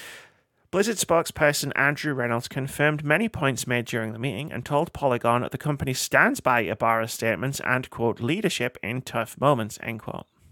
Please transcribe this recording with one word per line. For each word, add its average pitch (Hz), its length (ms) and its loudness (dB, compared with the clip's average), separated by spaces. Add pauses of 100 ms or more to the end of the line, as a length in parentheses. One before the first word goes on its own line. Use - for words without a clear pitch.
(680)
Blizzard 202 280 2
spokesperson 151 800 2
Andrew 143 380 2
Reynolds 120 340 -2
confirmed 147 560 0
many 160 240 2
points 135 380 0
made 120 200 0
during 110 280 -4
the 110 60 -10
meeting 127 320 -4
and 123 120 -8
told 151 300 0
Polygon 120 480 2
that - 100 -4
the 131 60 -8
company 143 380 -2
stands 175 440 4
by 120 220 4
Ibarra's 113 520 0
statements 113 480 -2
and, 127 280 -2
quote, 117 300 -2
"leadership 156 640 -2
in 123 180 -6
tough - 380 -6
moments," 123 420 2
end 113 200 -8
quote. - 260 -10 (240)